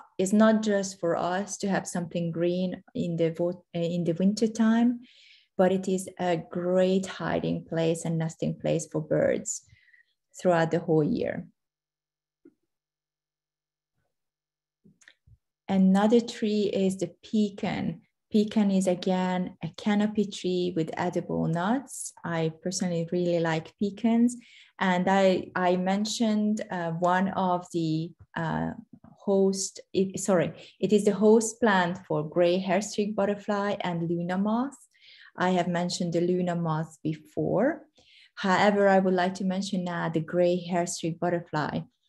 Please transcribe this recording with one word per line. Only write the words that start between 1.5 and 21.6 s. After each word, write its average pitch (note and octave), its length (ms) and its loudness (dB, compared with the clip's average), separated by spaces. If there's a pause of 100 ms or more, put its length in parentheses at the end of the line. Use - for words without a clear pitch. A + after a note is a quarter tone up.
to G3+ 120 -4
have F3+ 180 -2
something E3+ 440 -4
green F3 520 -2 (100)
in E3+ 220 -4
the E3 160 0
vo-, F3 320 -4 (120)
uh, F3 40 -4
in E3+ 240 -2
the E3 100 0
winter G3+ 340 2
time, A3+ 520 2 (560)
but F#3 160 4
it F#3+ 160 -2
is F#3 220 -2 (100)
a F3+ 160 0 (160)
great F#3 540 2
hiding E3 580 -4
place E3 420 -2
and E3 120 -2
nesting D#3+ 380 -4
place D#3 360 -2
for D#3 80 -4
birds - 640 -2 (800)
throughout E3 300 2
the E3 80 0
whole D#3+ 240 2
year. - 420 -2 (4000)
Another G3 500 6
tree G#3+ 540 -2
is F#3+ 240 0
the F3 140 -6 (120)
pecan. G3 800 -2 (300)
Pecan G#3 400 2
is F#3+ 160 2
again F#3 760 -2
a E3 140 -8
canopy G#3 480 0
tree F3+ 500 -4
with D#3+ 220 -2
edible E3+ 480 -2
nuts. F#3 680 -4 (120)